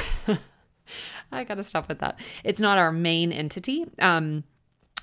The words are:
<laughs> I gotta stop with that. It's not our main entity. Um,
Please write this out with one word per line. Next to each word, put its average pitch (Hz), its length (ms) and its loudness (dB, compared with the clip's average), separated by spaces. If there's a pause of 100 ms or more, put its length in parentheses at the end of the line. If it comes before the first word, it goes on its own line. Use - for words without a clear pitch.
(280)
<laughs> - 1040 -6
I 254 120 -8
gotta 196 200 -8
stop 160 240 -4
with 151 120 -6
that. - 200 -4 (240)
It's 202 160 -2
not 202 200 6
our 165 120 6
main 165 400 2
entity. 196 540 -4 (140)
Um, 156 440 2 (600)